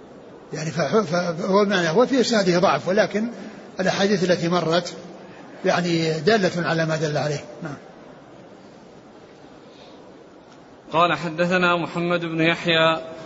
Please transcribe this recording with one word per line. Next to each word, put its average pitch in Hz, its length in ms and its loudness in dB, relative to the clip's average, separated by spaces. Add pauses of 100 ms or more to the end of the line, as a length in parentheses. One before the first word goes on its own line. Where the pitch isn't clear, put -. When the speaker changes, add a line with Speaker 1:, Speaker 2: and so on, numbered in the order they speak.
(520)
Speaker 1:
يعني، 156 180 -6
فح-، 147 260 0
فهو 180 680 0
بمعنى، 185 240 2
هو 208 180 4
في 262 140 2
إسناده 190 380 2
ضعف، 160 300 2
ولكن 208 400 0 (520)
الأحاديث 185 500 2
التي 170 180 2
مرت، 175 440 0 (720)
يعني، 165 560 0
دالة 175 480 2
على 165 180 0
ما 156 100 0
دل 151 200 -2
عليه. 143 240 -2 (220)
نعم. 147 140 -10 (3250)
Speaker 2:
قال: 160 260 2
"حدثنا 175 580 0
محمد 170 440 -2
بن 165 200 -4
يحيى". 160 560 2 (300)